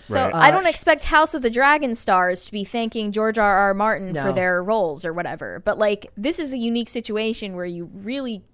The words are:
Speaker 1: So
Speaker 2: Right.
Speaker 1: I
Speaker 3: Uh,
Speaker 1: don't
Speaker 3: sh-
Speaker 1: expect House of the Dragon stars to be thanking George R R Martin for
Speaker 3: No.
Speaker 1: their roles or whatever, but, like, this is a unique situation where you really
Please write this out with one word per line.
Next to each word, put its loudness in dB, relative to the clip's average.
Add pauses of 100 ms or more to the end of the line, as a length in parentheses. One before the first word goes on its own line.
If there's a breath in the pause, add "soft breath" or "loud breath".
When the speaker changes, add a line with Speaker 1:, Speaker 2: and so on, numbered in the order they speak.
Speaker 1:
So -6
Speaker 2:
Right. 0
Speaker 1:
I 8
Speaker 3:
Uh, 6
Speaker 1:
don't 2
Speaker 3:
sh- 2
Speaker 1:
expect 2
House 4
of -4
the 2
Dragon 2
stars 0
to -14
be -4
thanking -4
George 0
R 4
R 4
Martin -2
for -2
Speaker 3:
No. 0
Speaker 1:
their 0
roles -2
or -4
whatever, -6
but, 0
like, 0
this -2
is -6
a -4
unique -2
situation -4
where -6
you -10
really -8 (120)